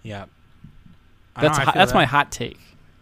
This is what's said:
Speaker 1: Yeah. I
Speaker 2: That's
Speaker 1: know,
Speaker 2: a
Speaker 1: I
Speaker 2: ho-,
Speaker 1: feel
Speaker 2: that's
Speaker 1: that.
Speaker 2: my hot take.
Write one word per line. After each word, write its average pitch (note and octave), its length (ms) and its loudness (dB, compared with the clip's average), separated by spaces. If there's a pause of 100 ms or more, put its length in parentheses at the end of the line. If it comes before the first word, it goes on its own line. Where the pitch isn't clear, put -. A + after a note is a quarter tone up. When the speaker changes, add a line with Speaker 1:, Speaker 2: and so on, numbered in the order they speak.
Speaker 1:
Yeah. G2+ 220 -14 (1080)
I A#2+ 60 -10
Speaker 2:
That's D3+ 160 2
Speaker 1:
know, - 20 0
Speaker 2:
a - 20 0
Speaker 1:
I C3+ 40 -2
Speaker 2:
ho-, D3+ 80 4
Speaker 1:
feel D#3 80 2
Speaker 2:
that's G3 100 4
Speaker 1:
that. G#3+ 60 2
Speaker 2:
my D#3+ 80 4
hot C#3 260 0
take. - 280 -10 (420)